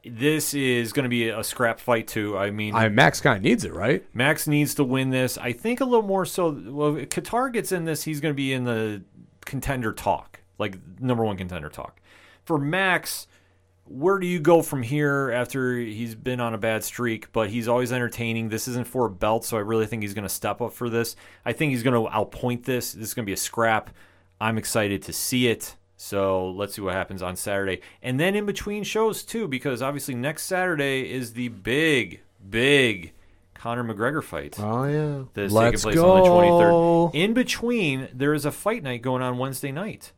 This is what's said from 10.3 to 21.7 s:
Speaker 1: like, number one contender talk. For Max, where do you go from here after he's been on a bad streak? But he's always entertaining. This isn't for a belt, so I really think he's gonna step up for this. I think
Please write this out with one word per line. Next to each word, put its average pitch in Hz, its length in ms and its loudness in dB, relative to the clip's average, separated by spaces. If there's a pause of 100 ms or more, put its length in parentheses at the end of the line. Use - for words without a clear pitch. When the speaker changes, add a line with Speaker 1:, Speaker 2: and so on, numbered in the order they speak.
Speaker 1:
like, 98 200 -4 (220)
number 123 220 0
one 104 140 0
contender 90 320 -8
talk. - 320 -14 (460)
For 165 100 0
Max, 170 680 0 (580)
where 180 340 0
do 180 80 -2
you 175 140 0
go 165 220 8
from 143 220 -4
here 139 500 0
after 123 420 0
he's 113 380 -6
been 123 260 -4
on 117 140 -2
a 104 40 -6
bad 110 240 0
streak? 113 500 -4
But 110 180 0
he's 117 180 -4
always 123 240 2
entertaining. 117 560 -2
This 110 200 -4
isn't 123 180 -4
for 127 180 0
a 107 60 0
belt, 110 340 0
so 113 140 -2
I - 20 0
really 110 240 0
think 110 160 -6
he's 101 140 -6
gonna 101 160 -6
step 107 320 -4
up 110 100 -6
for 120 160 -6
this. 117 260 -2 (300)
I 120 80 -2
think 147 200 0